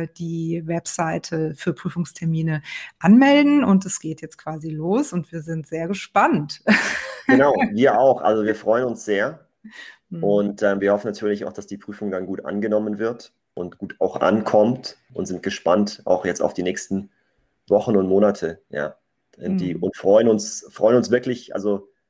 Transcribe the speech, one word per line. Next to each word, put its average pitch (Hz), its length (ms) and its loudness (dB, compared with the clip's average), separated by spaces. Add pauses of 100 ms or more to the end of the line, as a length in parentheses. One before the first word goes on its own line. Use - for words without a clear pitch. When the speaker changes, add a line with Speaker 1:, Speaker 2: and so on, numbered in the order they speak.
Speaker 1:
äh, 165 40 -6 (100)
die 165 480 -6
Webseite 160 920 -4
für 170 180 -4
Prüfungstermine 160 880 -4 (380)
anmelden 285 640 6
und 190 220 4
es - 160 -4
geht 156 200 -8
jetzt - 160 -16
quasi 156 340 -10
los 185 420 -2
und 175 180 -6
wir 165 100 -8
sind 160 260 -8
sehr 160 200 -6
gespannt. 196 800 -2
<laughs> - 340 0 (260)
Speaker 2:
Genau, 135 260 6 (180)
wir 113 280 4
auch. 131 220 4
Also 107 220 2
wir 107 120 0
freuen 113 300 0
uns 120 200 -6
sehr. 107 420 -2 (640)
Speaker 1:
Mhm. 170 140 -8
Speaker 2:
Und, 101 400 0
ähm, 98 180 0
wir 98 120 2
hoffen 101 140 -2
natürlich 101 380 -4
auch, - 80 -10
dass 101 140 -14
die 101 100 -14
Prüfung 143 340 -10
dann 92 140 -6
gut 95 200 -10
angenommen 104 540 -2
wird 117 340 -8 (200)
und 90 240 -12
gut - 220 -12
auch - 220 -2
ankommt 107 760 2 (160)
und 92 140 -6
sind 90 160 -10
gespannt 95 600 -2
auch - 200 0
jetzt 87 160 -4
auf 85 120 -2
die 90 100 -4
nächsten 98 480 -6 (580)
Wochen 104 280 2
und 95 100 2
Monate, 95 600 0
ja. 73 280 -8 (400)
In 95 200 -6
die, 92 180 -4
Speaker 1:
Mhm. 85 80 -6
Speaker 2:
und 95 140 -4
freuen 107 320 4
uns, 104 420 -2
freuen 117 260 4
uns 110 140 2
wirklich, 123 440 -2
also 101 340 -4 (200)